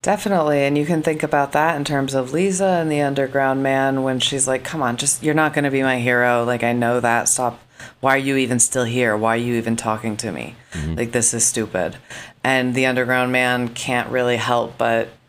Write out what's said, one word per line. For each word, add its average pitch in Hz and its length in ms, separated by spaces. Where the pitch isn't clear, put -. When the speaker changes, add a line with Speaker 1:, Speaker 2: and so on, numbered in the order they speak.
Speaker 1:
definitely. 170 600
And 143 140
you 147 80
can 160 180
think 156 200
about 143 300
that 156 240
in 143 80
terms 139 280
of 131 200
Lisa 190 320
and 170 260
the 147 100
Underground 135 640
Man 135 400
when 131 160
she's 131 280
like, 131 180
"Come 160 160
on, 120 160
just, 135 260
you're 151 100
not 151 200
gonna 143 180
be 135 120
my 127 160
hero. 120 460
Like, 120 180
I 120 100
know 120 280
that. 117 280
Stop. 120 320
Why 135 160
are - 20
you 135 200
even 123 220
still 123 260
here? 117 300
Why 113 200
are 117 40
you 120 160
even 113 200
talking 110 420
to 107 140
me? 64 240
Speaker 2:
Mm-hmm. 80 220
Speaker 1:
Like, 120 160
this 120 220
is 113 120
stupid." 98 520
And 127 320
the 131 100
Underground 127 460
Man 123 380
can't 123 400
really 123 280
help 120 400
but 117 320